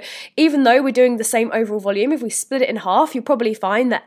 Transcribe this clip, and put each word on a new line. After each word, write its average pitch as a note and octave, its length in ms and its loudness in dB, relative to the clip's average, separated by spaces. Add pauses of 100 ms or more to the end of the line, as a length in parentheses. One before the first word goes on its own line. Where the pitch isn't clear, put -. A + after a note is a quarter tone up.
(360)
even D4 280 4
though B3+ 180 6
we're C4+ 100 0
doing B3 260 4
the A3 60 -4
same A#3 300 -2
overall G#3+ 260 -2
volume, G3+ 320 -2
if C4 120 -4
we A3 80 -6
split - 320 -4
it - 60 0
in A3+ 80 -4
half, G#3 360 0
you'll A#3+ 100 -6
probably A#3 300 0
find G#3+ 380 0
that - 160 -4